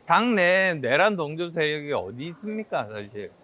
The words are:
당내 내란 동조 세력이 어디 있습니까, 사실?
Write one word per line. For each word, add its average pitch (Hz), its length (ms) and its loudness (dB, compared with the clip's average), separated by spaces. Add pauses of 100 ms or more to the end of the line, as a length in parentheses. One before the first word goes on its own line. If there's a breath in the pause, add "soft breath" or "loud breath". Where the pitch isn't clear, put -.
당내 185 720 4
내란 160 360 2
동조 165 340 -6
세력이 151 420 -2
어디 117 360 -4
있습니까, 196 580 -8
사실? 104 440 -10 (140)